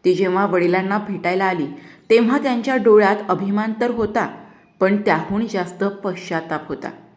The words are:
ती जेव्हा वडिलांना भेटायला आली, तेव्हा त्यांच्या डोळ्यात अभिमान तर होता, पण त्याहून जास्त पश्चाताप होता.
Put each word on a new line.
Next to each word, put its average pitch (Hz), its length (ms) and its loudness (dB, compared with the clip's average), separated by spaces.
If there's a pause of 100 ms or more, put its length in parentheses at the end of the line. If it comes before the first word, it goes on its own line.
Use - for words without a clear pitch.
ती 180 80 4
जेव्हा 185 320 2
वडिलांना 185 520 0
भेटायला 190 480 -2
आली, 170 200 -2 (440)
तेव्हा 233 280 4
त्यांच्या 262 380 -2
डोळ्यात 208 400 6 (140)
अभिमान 202 520 -2
तर 240 80 0
होता, 220 540 -4 (360)
पण 190 180 2
त्याहून 208 540 0
जास्त 185 320 -4
पश्चाताप 175 880 -6
होता. - 200 -10 (280)